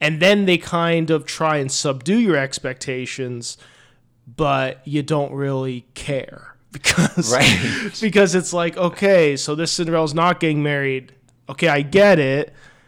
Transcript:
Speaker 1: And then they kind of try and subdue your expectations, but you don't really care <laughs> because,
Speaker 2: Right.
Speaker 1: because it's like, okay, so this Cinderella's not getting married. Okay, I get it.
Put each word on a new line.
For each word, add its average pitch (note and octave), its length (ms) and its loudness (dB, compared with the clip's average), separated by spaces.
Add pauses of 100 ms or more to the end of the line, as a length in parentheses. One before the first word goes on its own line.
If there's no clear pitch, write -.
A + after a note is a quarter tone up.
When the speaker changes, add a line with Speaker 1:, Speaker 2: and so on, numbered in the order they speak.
Speaker 1:
And D3+ 200 -2
then G3+ 240 4
they F3+ 140 4
kind E3+ 520 0
of D#3 140 0
try D#3 320 -2
and C3+ 160 -4
subdue C3+ 460 -2
your G3+ 180 2
expectations, B2+ 1200 -6 (800)
but C3+ 480 -2
you D3 180 -2
don't C#3+ 300 -2
really C3+ 600 -6
care - 680 -10
<laughs> - 100 -20
because, - 600 -2
Speaker 2:
Right. B2 580 0 (100)
Speaker 1:
because G3 340 2
it's F3+ 180 -2
like, E3+ 240 -2
okay, F3 600 2
so D3 180 -6
this D#3+ 180 -2
Cinderella's D#3+ 420 -2
not F3 260 0
getting D#3 220 0
married. C#3 500 -2 (360)
Okay, E3 200 -2
I D3 140 2
get F#3+ 360 6
it. C#3 340 0 (360)